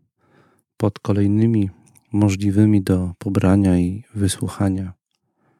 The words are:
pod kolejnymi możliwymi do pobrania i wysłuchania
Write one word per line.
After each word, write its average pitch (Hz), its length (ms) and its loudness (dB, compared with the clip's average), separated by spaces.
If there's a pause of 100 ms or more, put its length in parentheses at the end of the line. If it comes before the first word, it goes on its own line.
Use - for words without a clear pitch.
(760)
pod 101 220 -4
kolejnymi 101 720 0 (420)
możliwymi 101 720 2
do 92 360 -2
pobrania 95 600 2
i 92 260 -4 (100)
wysłuchania 95 800 -4 (680)